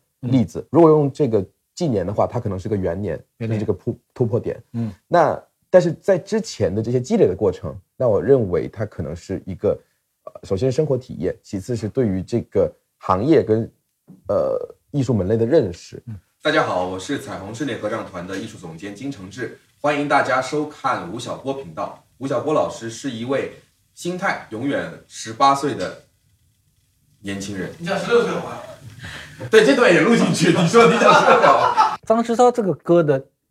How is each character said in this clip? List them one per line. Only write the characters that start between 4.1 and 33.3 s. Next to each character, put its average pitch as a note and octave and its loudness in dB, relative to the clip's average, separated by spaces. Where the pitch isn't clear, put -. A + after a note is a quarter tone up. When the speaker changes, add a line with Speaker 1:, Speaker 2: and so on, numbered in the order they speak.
Speaker 1:
突 B2+ 0
破 A2 -2
点。 - -8
Speaker 2:
嗯。 A#2 -4
Speaker 1:
那， D3 2
但 F3+ 8
是 E3 0
在 F#3+ 0
之 G#3+ -4
前 F#2+ -2
的 A2 -2
这 A#2 -6
些 B2 0
积 G#3 0
累 C#3+ 6
的 F2+ 0
过 G2 0
程， D#2 -10
那 B2+ 0
我 F#2+ 2
认 A#2 4
为 D2+ -2
它 G#2 -8
可 - -10
能 C#2+ -8
是 E2+ -10
一 F#2+ -10
个， F2+ 0
呃， - -18
首 G2 -2
先 B2+ 0
生 D#3 0
活 C#3 0
体 - -12
验， - -4
其 G2+ -10
次 A#2+ -6
是 G#2 -6
对 B2+ 0
于 F#2 -2
这 A2+ -4
个 - 0
行 F#2+ 0
业 C3+ 4
跟， A2 0
呃， C#2 0
艺 C#3+ 0
术 B2+ 0
门 F#2 0
类 A2 2
的 A2+ 2
认 A#2+ 2
识。 - -18
Speaker 2:
嗯。 A2 -14
Speaker 1:
大 D3+ -2
家 D#3 2
好， F2+ -2
我 F#2 -8
是 C#3 -8
彩 - -12
虹 G2 -12
室 D3 -8
内 A#2 -6
合 G#2 -8
唱 G#2 -6
团 F2 -12
的 F#2+ -10
艺 G#2 -10
术 - -18
总 E2 -16
监 G2+ -14
金 C3 -10
承 F#2+ -16
志， A2+ -12
欢 D3 -2
迎 D3 -4
大 C3 2
家 C3 -2
收 D3+ -4
看 - -6
吴 - -10
晓 - -10
波 C3+ -8
频 A2 -14
道。 - -10
吴 C3 -8
晓 C3+ -2
波 D3 -2
老 - 0
师 A2+ -12
是 C3 -10
一 A2+ -8
位 B2 -4
心 F3+ -8
态 F#3 -6
永 C3+ -6
远 C#3 -4
十 - -14
八 - 4
岁 C3+ -2
的 - -8
年 G2 -8
轻 G2+ -10
人。 F2 -8
Speaker 2:
你 E2+ -10
讲 F3+ -4
十 - -4
六 A#3 4
岁 F3+ -2
好 F3 -6
吗？ - -12
Speaker 1:
对， A3 8
这 C#4 6
段 G#3 6
也 D#3 6
录 A3+ 4
进 F3 2
去， E3 2
你 E3+ 4
说 A#3 8
你 - 6
讲 - 6
十 - 6
六 B4 6
岁 - 6
好 - 6
吗？ - 2
Speaker 2:
<laughs> - -20
张 A3+ 2
世 A#3 -2
超 A#3+ 6
这 A#3+ -2
个 F#3 0
歌 E3+ 4
的 C#3 2